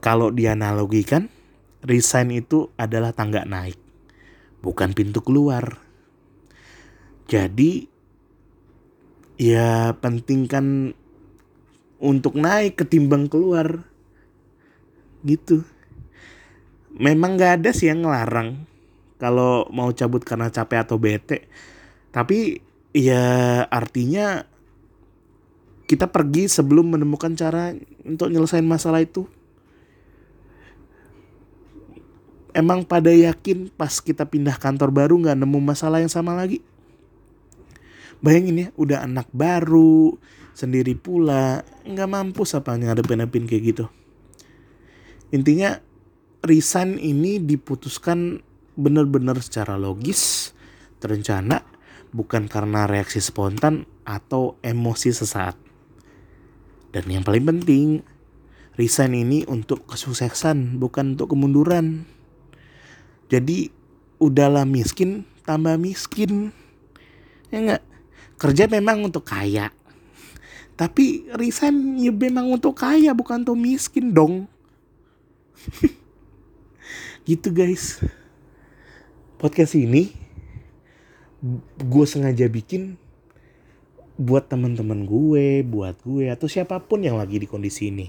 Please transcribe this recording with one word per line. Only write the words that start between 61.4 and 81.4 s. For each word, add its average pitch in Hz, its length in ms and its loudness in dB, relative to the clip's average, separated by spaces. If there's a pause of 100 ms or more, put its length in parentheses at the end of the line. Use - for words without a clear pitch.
Jadi, 139 400 -2 (480)
udahlah 143 480 4
miskin, 185 560 -2 (240)
tambah 160 320 0
miskin. 202 720 -4 (960)
Ya - 160 -8
nggak? - 200 -2 (520)
Kerja 151 320 2
memang 208 400 0
untuk - 160 -6
kaya. 101 480 -4 (1040)
Tapi - 560 0
resign 269 640 0
ya 247 160 2
memang 254 400 0
untuk 262 240 0
kaya, 294 400 4
bukan 240 240 -2
untuk 240 160 -2
miskin 247 560 0
dong. 170 320 2 (1160)
<laughs> - 400 -2 (1300)
Gitu 165 260 0
guys. 180 500 0 (1400)
Podcast 156 380 2
ini 135 340 2 (1700)